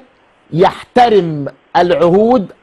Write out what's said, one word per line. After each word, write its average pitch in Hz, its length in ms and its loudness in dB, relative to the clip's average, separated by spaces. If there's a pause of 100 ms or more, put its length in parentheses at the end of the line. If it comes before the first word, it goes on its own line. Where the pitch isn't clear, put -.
(520)
يحترم 175 920 -2 (300)
العهود 175 760 0 (100)